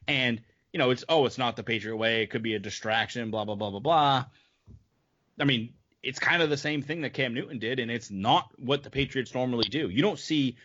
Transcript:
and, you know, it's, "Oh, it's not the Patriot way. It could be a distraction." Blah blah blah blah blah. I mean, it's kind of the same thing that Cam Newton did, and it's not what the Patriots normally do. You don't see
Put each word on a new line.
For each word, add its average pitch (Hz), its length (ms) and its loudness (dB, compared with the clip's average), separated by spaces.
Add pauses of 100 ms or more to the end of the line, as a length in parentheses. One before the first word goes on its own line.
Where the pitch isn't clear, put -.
and, 127 320 0 (320)
you 180 60 -6
know, 127 120 4
it's, 127 180 0
"Oh, 160 180 6
it's 110 120 -4
not 120 180 0
the 117 60 -10
Patriot 110 340 -4
way. 113 260 2
It 104 80 -2
could 117 120 -2
be 113 120 -2
a 107 40 -2
distraction." 110 720 -2
Blah 107 140 -2
blah 104 100 -4
blah 101 160 -4
blah 98 100 -6
blah. 143 440 4 (1120)
I 151 60 0
mean, 120 300 2 (280)
it's 131 160 -6
kind 170 220 2
of 160 80 4
the 147 80 2
same 151 240 -2
thing 151 220 -6
that 131 100 -4
Cam 131 220 -2
Newton 143 240 -6
did, 120 220 -4
and 117 100 -4
it's 117 200 -6
not 110 460 2
what 139 260 -2
the 123 80 -16
Patriots 135 440 -2
normally 123 340 0
do. 123 220 -2
You 101 100 0
don't 185 180 2
see 139 460 0